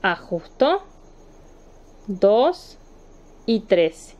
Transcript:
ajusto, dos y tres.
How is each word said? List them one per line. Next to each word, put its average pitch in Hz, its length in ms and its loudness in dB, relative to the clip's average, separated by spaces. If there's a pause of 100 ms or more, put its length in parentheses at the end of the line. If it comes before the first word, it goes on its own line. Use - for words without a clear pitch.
ajusto, 202 800 -4 (1200)
dos 214 720 0 (680)
y 226 160 -2
tres. - 600 -2